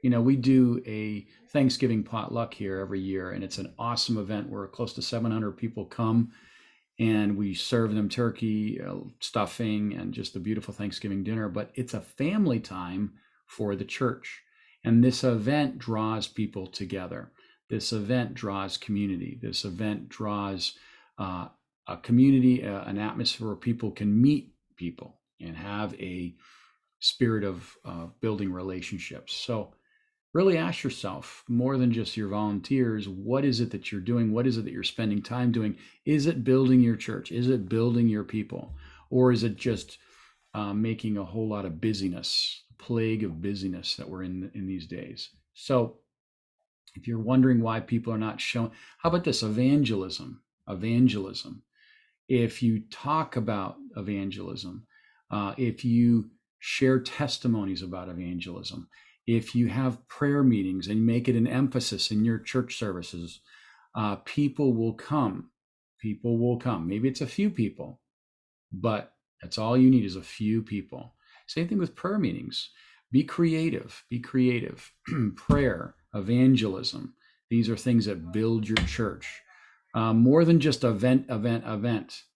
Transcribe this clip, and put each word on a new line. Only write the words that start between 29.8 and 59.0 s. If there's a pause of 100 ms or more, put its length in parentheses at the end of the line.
really
ask
yourself,
more
than
just
your
volunteers,
what
is
it
that
you're
doing?
What
is
it
that
you're
spending
time
doing? (280)
Is
it
building
your
church?
Is
it
building
your
people? (360)
Or
is
it
just, (560)
uh,
making
a
whole
lot
of
busyness, (160)
plague
of
busyness
that
we're
in,
in
these
days? (240)
So (960)
if
you're
wondering
why
people
are
not
showing, (280)
how
about
this?
Evangelism, (260)
evangelism. (640)
If
you (100)
talk
about (200)
evangelism, (440)
uh,
if
you (280)
share
testimonies
about
evangelism, (360)